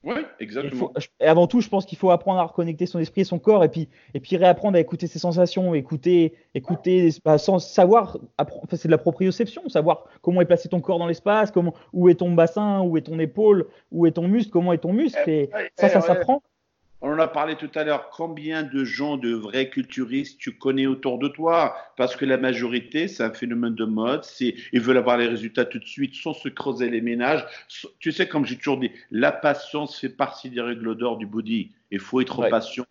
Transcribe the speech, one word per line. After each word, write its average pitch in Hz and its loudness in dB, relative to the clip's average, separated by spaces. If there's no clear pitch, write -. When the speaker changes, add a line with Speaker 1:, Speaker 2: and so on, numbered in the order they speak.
Speaker 1:
Oui, 196 -6
Speaker 2:
Il - -10
Speaker 1:
exactement. 135 -8
Speaker 2:
faut, 185 -4
je, - -8
et 131 4
avant 165 6
tout, 247 2
je - -4
pense 196 -2
qu'il - -14
faut 185 4
apprendre 180 2
à 175 2
reconnecter 170 -4
son 175 -6
esprit 160 -2
et - 2
son 170 -4
corps, 208 6
et 156 4
puis, 156 -4
et 139 -6
puis - -4
réapprendre 180 4
à 170 8
écouter 170 -4
ses - -10
sensations, 175 0
écouter, 160 2
écouter, 175 2
bah, 156 6
sans 185 2
savoir, 190 4
appre-, - -6
enfin, 165 -8
c'est - -8
de 165 4
la 156 4
proprioception, 196 -2
savoir 156 2
comment 180 2
est 175 4
placé 170 2
ton 180 -2
corps 170 -2
dans 170 -2
l'espace, 208 0
comment, 175 0
où 180 6
est 170 8
ton 175 0
bassin, 190 2
où 175 0
est 156 0
ton 160 -8
épaule, 196 2
où 170 2
est 160 4
ton 170 -2
muscle, 214 0
comment 175 2
est 170 0
ton 170 -4
muscle, 262 0
Speaker 1:
Eh, 165 0
Speaker 2:
et 143 0
Speaker 1:
eh, 190 -8
Speaker 2:
ça, - 2
Speaker 1:
eh, - 6
Speaker 2:
ça 185 4
Speaker 1:
ouais. 170 2
Speaker 2:
s'apprend. 180 2
Speaker 1:
On 139 -4
en 156 -2
a 160 4
parlé 156 -2
tout 156 -10
à 156 -2
l'heure. 147 -4
Combien 160 -8
de 135 -4
gens, 135 -4
de 120 -2
vrais 117 -4
culturistes, 131 -6
tu - -12
connais 135 0
autour 131 -4
de 139 -2
toi ? 160 0
Parce 123 -2
que - -4
la 131 2
majorité, 123 -4
c'est 190 -8
un 113 -2
phénomène 117 -4
de 110 -4
mode. 110 -2
C'est, - -6
ils 127 2
veulent 123 2
avoir 123 4
les 120 2
résultats 113 -2
tout 120 -8
de 107 -12
suite, - -8
sans - -8
se - -10
creuser 123 -4
les 131 -2
ménages. 120 -2
S-, - -18
tu 160 -4
sais, 175 -2
comme 147 -2
j'ai 120 -6
toujours 135 -4
dit, 127 -4
la 123 2
patience 147 -4
fait 139 -10
partie 131 -8
des 120 -6
règles 113 -6
d'or 117 -4
du 110 -10
body. 107 -4
Il 98 -6
faut 127 -2
être 131 -4
Speaker 2:
Ouais. 117 0
Speaker 1:
patient. 117 -4